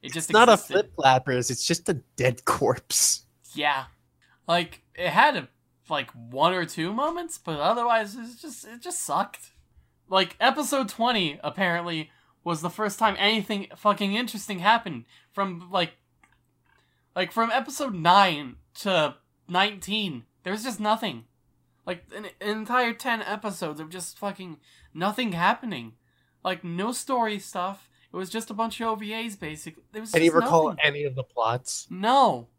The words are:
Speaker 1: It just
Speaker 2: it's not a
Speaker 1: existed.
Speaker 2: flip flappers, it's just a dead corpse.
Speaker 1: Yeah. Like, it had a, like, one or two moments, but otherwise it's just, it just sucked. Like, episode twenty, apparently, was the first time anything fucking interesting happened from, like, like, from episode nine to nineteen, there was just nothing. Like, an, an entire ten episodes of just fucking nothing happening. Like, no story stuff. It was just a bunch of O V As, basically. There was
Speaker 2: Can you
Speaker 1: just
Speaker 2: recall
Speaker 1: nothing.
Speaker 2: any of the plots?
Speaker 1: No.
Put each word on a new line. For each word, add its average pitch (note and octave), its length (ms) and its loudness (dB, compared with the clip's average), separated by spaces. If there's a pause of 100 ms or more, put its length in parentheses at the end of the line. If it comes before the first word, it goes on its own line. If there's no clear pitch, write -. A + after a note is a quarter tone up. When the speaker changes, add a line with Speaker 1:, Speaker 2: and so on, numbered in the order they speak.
Speaker 1:
It C3 120 -12
just D#3+ 160 -6
Speaker 2:
it's - 40 -2
not A#3 160 10
a A3 40 12
Speaker 1:
existed. - 200 2
Speaker 2:
flip - 220 0
flappers, C3 540 4
it's A#2+ 160 -4
just E3+ 220 -2
a F3+ 60 0 (240)
dead B2 280 0
corpse. - 800 0 (280)
Speaker 1:
Yeah. C#3+ 320 -2 (640)
Like, E3+ 320 0 (140)
it F3 140 -2
had B3 280 4
a, C3 100 -8 (420)
like, C#3+ 220 -4
one C3 420 2
or F3+ 120 -2
two E3 280 -4
moments, E4 440 -4
but D#3 220 -8
otherwise A3+ 560 0
it's A#3+ 260 -16
just, - 240 -16
it A#3 160 -18
just F4 200 -8
sucked. - 500 -6 (580)
Like, F#3 320 2
episode C4 480 2
twenty, A3 520 0
apparently, E3+ 720 -2 (320)
was E3 180 -4
the E3+ 80 -4
first G#3 280 -4
time G#3+ 220 2
anything G#3 560 0
fucking G3+ 400 0
interesting A3 440 -6
happened F#3+ 440 2 (300)
from, F3+ 360 -6
like, F3+ 240 0 (1200)
like, F3+ 160 -2
from A3+ 200 0
episode C4+ 420 -2
nine E3+ 640 6 (200)
to E3 400 0 (340)
nineteen, F#3+ 720 -2 (200)
there F#3 100 -4
was G#3+ 100 -8
just A3+ 160 -6
nothing. G#3 460 -2 (600)
Like, - 180 -8 (120)
an, G#3+ 100 -12 (140)
an G#3+ 180 -2
entire A#3 360 0
ten A#3 280 -4
episodes F#3 600 -6
of D#3 80 -12
just F3+ 300 -12
fucking F#3+ 380 -10 (360)
nothing G#3 400 -2
happening. E3+ 600 -2 (500)
Like, F3+ 200 -4
no F#3 300 -4
story A#3 460 -2
stuff. G3 500 -8 (240)
It - 20 -10
was F#3 140 -6
just A3 200 -6
a A3+ 40 -10
bunch A3 260 -4
of A3+ 80 -2
O A3 80 -2
V G#3+ 180 -8
As, A3+ 220 -6
basically. D#3 560 -12
There G#3+ 100 -10
was A3 100 -12
Speaker 2:
Can E3 100 4
you E3 100 6
Speaker 1:
just E3 120 6
Speaker 2:
recall E3 260 4
Speaker 1:
nothing. E3 160 -8
Speaker 2:
any D3 180 2
of C3 120 -4
the C3 80 -6
plots? - 680 -2
Speaker 1:
No. G3 580 2 (120)